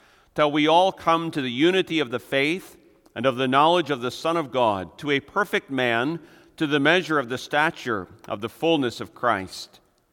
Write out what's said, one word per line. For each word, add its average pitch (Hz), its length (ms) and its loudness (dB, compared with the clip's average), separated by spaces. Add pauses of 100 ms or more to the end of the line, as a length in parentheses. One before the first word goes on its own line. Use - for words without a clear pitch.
(340)
till 151 180 2
we 151 140 2
all 175 260 4
come 165 380 0
to 151 120 -6
the 127 100 -4
unity 170 480 2
of 131 100 -2
the 120 100 -4
faith 147 580 -4 (360)
and 117 140 0
of 127 80 2
the 131 140 0
knowledge 151 420 4
of 127 100 -4
the 123 80 -4
Son 165 280 -4
of 143 140 -6
God, 107 460 0
to 147 140 -6
a 139 80 2
perfect - 500 -4
man, 127 500 0 (380)
to 160 80 -2
the 147 140 0
measure 156 400 2
of 120 100 -4
the 127 80 -4
stature 127 720 -2 (200)
of 104 140 -8
the 110 80 -6
fullness 151 500 -2
of 110 140 -14
Christ, - 640 -4 (340)